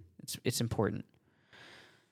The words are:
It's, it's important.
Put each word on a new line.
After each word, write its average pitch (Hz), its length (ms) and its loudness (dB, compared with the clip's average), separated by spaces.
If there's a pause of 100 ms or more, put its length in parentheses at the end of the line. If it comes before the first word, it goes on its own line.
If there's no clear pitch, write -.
(220)
It's, - 220 -8
it's 120 160 2
important. 113 460 2 (1040)